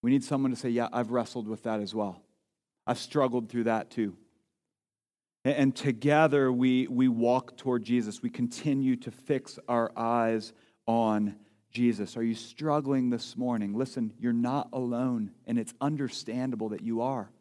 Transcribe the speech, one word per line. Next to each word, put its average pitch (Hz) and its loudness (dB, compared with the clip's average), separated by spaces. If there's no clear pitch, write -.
We 120 2
need 135 4
someone 135 0
to 120 -2
say, 123 -4
"Yeah, 117 0
I've 120 -2
wrestled 120 -2
with 107 -6
that 110 -2
as 104 -6
well. 101 -4
I've 120 -2
struggled 123 0
through 120 -2
that 113 0
too." 104 -2
A-, 135 2
and 139 2
together 139 4
we, 127 4
we 127 4
walk 120 2
toward 123 -2
Jesus. 110 0
We 120 -4
continue 131 0
to 123 -10
fix - -4
our 117 2
eyes 113 2
on 107 2
Jesus. 117 0
Are 117 -4
you 117 0
struggling 139 0
this - -4
morning? 113 -2
Listen, 120 -2
you're 120 0
not 123 0
alone, 123 -2
and 120 0
it's 110 -4
understandable 127 -4
that 107 -6
you 113 -2
are. 120 -2